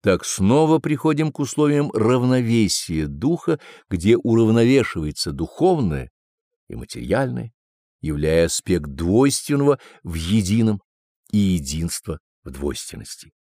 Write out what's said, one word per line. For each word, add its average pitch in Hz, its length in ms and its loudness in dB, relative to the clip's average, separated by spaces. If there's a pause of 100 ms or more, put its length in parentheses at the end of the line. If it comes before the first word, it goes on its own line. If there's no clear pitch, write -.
Так 92 240 0
снова 151 540 2
приходим 151 520 -2
к - 80 -16
условиям 147 520 0
равновесия 113 1160 0
духа, 143 520 -2 (300)
где 101 280 2
уравновешивается 113 1120 2
духовное 80 800 -2 (560)
и - 80 -14
материальное, 120 800 -6 (480)
являя 78 440 0
аспект 80 420 -2
двойственного 131 920 2 (240)
в 85 100 -10
едином 104 680 0 (500)
и 104 60 0
единство 82 800 -2 (240)
в 69 80 -14
двойственности. - 800 -12 (120)